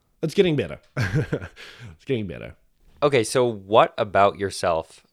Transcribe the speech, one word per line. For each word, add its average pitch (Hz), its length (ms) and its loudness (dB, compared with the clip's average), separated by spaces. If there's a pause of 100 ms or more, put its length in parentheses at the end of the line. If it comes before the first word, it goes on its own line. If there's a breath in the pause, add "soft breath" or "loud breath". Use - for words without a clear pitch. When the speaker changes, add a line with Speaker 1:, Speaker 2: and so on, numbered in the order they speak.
(220)
Speaker 1:
it's 160 120 -4
getting 175 240 2
better. 82 240 -4 (160)
<laughs> - 0 -
It's 107 1080 -6
getting 110 220 -4
better. 58 280 -14 (460)
Speaker 2:
Okay, 139 220 4
so 127 220 0
what 110 520 2
about 101 400 2
yourself, 90 760 -4